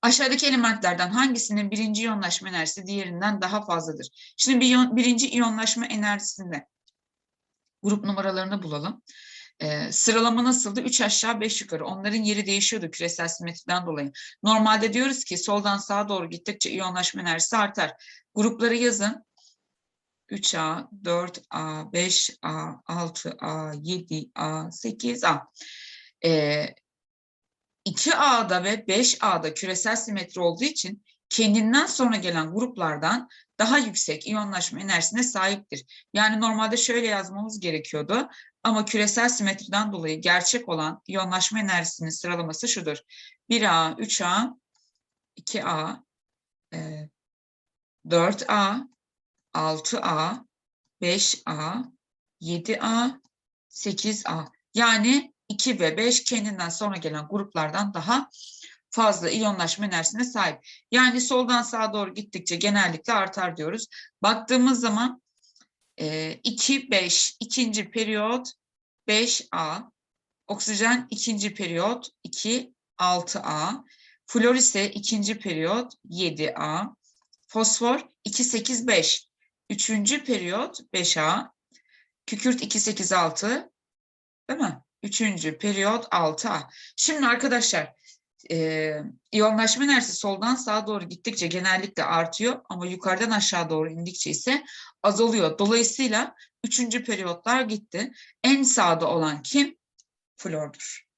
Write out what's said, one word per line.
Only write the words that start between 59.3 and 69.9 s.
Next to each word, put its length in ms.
iyonlaşma 560
enerjisine 380
sahip. 360
Yani 300
soldan 400
sağa 320
doğru 200
gittikçe 420
genellikle 580
artar 440
diyoruz. 300
Baktığımız 580
zaman, 420
e, 340
iki, 480
beş, 480
ikinci 520
periyot 600
beş 440
A, 280